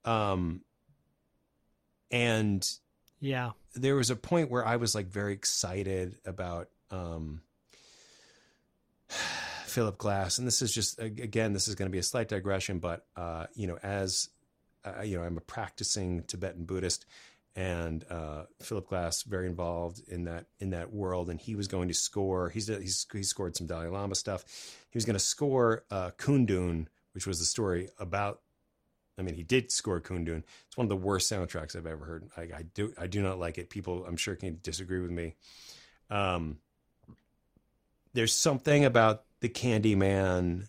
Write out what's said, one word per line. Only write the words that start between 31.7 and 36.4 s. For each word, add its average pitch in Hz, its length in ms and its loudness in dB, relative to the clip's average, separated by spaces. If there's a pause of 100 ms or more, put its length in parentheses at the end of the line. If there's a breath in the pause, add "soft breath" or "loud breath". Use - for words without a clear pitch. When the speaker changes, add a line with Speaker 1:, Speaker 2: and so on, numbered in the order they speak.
Speaker 1:
I've 85 120 -8
ever 78 180 -8
heard. 80 320 -10
I, 85 40 -8
I 85 220 -10 (100)
do, 104 240 -4
I 90 100 -6
do 98 140 0
not 95 180 2
like 85 180 -2
it. 87 120 -10
People, 90 360 -6
I'm 85 120 -4
sure, 95 180 -2
can 85 280 -6
disagree 90 380 -4
with 87 100 -4
me. 85 240 -4 (760 loud breath)
Um, 90 480 0 (1600)